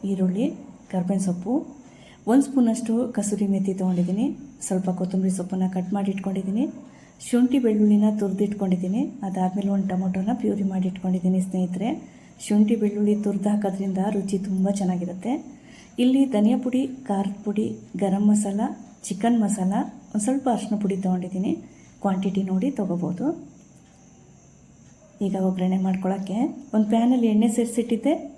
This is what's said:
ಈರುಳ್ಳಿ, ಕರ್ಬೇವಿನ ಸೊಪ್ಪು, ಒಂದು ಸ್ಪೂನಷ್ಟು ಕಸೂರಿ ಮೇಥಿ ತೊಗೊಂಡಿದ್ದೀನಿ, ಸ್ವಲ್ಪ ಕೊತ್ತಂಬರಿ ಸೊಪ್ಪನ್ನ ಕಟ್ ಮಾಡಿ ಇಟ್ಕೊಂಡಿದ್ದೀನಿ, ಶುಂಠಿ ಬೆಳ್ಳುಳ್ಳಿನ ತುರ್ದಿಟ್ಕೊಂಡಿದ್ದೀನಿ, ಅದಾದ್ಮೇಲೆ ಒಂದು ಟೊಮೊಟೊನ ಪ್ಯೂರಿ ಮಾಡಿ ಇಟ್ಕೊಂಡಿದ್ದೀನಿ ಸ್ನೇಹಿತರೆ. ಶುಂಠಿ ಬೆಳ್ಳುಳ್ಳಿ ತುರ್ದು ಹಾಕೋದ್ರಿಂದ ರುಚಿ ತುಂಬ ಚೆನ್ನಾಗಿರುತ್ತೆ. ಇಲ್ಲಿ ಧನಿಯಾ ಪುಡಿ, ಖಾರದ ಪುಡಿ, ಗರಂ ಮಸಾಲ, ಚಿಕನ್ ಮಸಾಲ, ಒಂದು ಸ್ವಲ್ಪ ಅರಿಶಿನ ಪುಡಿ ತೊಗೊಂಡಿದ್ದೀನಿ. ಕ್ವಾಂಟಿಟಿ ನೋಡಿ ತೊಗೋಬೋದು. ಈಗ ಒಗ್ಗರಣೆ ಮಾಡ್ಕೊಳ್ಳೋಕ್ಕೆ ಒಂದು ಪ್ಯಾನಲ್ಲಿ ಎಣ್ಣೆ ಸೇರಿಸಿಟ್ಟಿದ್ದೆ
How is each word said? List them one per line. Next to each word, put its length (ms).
ಈರುಳ್ಳಿ, 340
ಕರ್ಬೇವಿನ 340
ಸೊಪ್ಪು, 280
ಒಂದು 160
ಸ್ಪೂನಷ್ಟು 460
ಕಸೂರಿ 340
ಮೇಥಿ 300
ತೊಗೊಂಡಿದ್ದೀನಿ, 440
ಸ್ವಲ್ಪ 200
ಕೊತ್ತಂಬರಿ 380
ಸೊಪ್ಪನ್ನ 360
ಕಟ್ 220
ಮಾಡಿ 160
ಇಟ್ಕೊಂಡಿದ್ದೀನಿ, 520
ಶುಂಠಿ 380
ಬೆಳ್ಳುಳ್ಳಿನ 440
ತುರ್ದಿಟ್ಕೊಂಡಿದ್ದೀನಿ, 800
ಅದಾದ್ಮೇಲೆ 480
ಒಂದು 160
ಟೊಮೊಟೊನ 500
ಪ್ಯೂರಿ 300
ಮಾಡಿ 200
ಇಟ್ಕೊಂಡಿದ್ದೀನಿ 560
ಸ್ನೇಹಿತರೆ. 420
ಶುಂಠಿ 360
ಬೆಳ್ಳುಳ್ಳಿ 320
ತುರ್ದು 260
ಹಾಕೋದ್ರಿಂದ 500
ರುಚಿ 220
ತುಂಬ 220
ಚೆನ್ನಾಗಿರುತ್ತೆ. 540
ಇಲ್ಲಿ 200
ಧನಿಯಾ 280
ಪುಡಿ, 180
ಖಾರದ 360
ಪುಡಿ, 220
ಗರಂ 300
ಮಸಾಲ, 300
ಚಿಕನ್ 360
ಮಸಾಲ, 300
ಒಂದು 120
ಸ್ವಲ್ಪ 300
ಅರಿಶಿನ 280
ಪುಡಿ 220
ತೊಗೊಂಡಿದ್ದೀನಿ. 480
ಕ್ವಾಂಟಿಟಿ 460
ನೋಡಿ 300
ತೊಗೋಬೋದು. 480
ಈಗ 80
ಒಗ್ಗರಣೆ 360
ಮಾಡ್ಕೊಳ್ಳೋಕ್ಕೆ 520
ಒಂದು 200
ಪ್ಯಾನಲ್ಲಿ 400
ಎಣ್ಣೆ 240
ಸೇರಿಸಿಟ್ಟಿದ್ದೆ 560